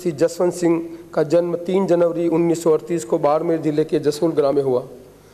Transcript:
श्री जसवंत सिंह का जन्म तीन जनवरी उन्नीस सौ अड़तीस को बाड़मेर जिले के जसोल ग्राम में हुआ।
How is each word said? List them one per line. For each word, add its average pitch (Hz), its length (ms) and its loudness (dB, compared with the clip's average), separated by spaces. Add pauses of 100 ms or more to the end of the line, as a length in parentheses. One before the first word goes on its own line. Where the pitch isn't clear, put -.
श्री 175 100 -2
जसवंत 165 420 0
सिंह 170 360 0 (240)
का 160 100 0
जन्म 170 320 2
तीन 180 320 -2
जनवरी 170 400 2
उन्नीस 165 360 0
सौ 170 80 4
अड़तीस 160 340 -2
को 165 120 -2
बाड़मेर 156 440 0
जिले 151 220 0
के 151 160 -2
जसोल 147 320 0
ग्राम 143 240 2
में 139 80 2
हुआ। 127 240 0 (460)